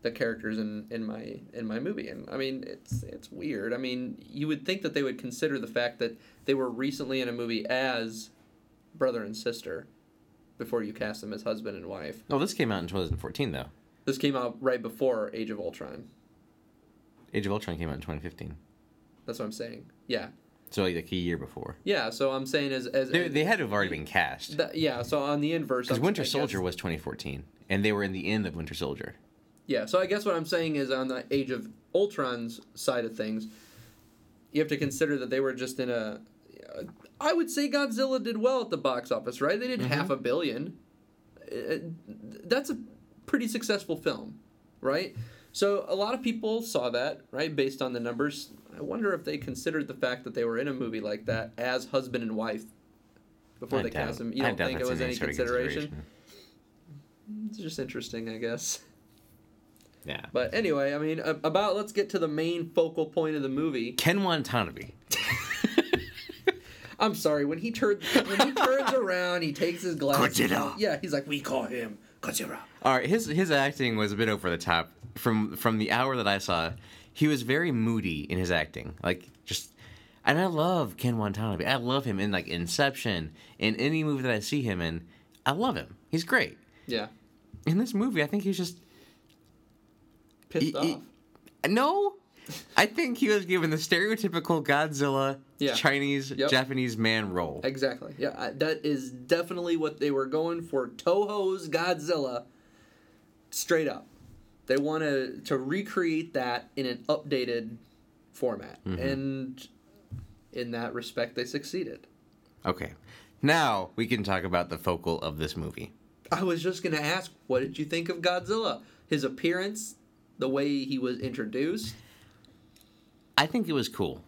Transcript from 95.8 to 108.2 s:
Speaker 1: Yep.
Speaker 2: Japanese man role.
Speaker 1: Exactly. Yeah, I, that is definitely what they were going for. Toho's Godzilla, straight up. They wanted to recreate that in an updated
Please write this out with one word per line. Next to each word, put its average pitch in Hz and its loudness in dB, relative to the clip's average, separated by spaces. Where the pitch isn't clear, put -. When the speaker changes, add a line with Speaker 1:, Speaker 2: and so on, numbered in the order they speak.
Speaker 1:
Yep. 131 2
Speaker 2:
Japanese 131 2
man 110 2
role. 87 -2
Speaker 1:
Exactly. 135 -2
Yeah, - -2
I, - -4
that 156 0
is 135 0
definitely 170 0
what 151 -2
they 143 2
were 135 2
going 165 0
for. 135 -2
Toho's 190 0
Godzilla, 156 0
straight 160 2
up. 104 -6
They 131 6
wanted 143 0
to 143 2
recreate 160 0
that 123 -2
in 135 -2
an 120 -2
updated 120 0